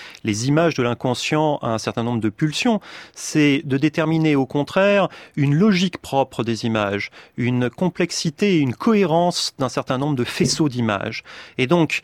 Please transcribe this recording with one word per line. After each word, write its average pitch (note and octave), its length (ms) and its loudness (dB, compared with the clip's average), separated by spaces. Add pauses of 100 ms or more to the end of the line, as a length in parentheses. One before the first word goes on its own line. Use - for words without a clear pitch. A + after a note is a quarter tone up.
(220)
les A2 240 -2
images D3+ 280 2
de C3 100 0
l'inconscient C3+ 800 0
à B2 80 -4
un A2+ 80 -2
certain A2+ 260 -4
nombre A#2+ 160 -2
de G#2+ 80 -2
pulsions, D#3+ 520 0 (320)
c'est D3 520 0
de C3+ 120 -2
déterminer D#3 600 2
au C3 100 2
contraire F#3+ 600 0 (260)
une C#3+ 220 2
logique F#3 420 2
propre C3 460 -2
des A2+ 200 -2
images, G#2 460 0 (260)
une B2 340 0
complexité F3+ 840 0
et E3 60 4
une C3 140 0
cohérence F3 840 2
d'un C3 100 0
certain B2+ 300 -2
nombre D3 160 0
de B2 80 0
faisceaux D3+ 460 0
d'images. A2+ 560 -2 (340)
Et C3 80 2
donc, D#3+ 380 2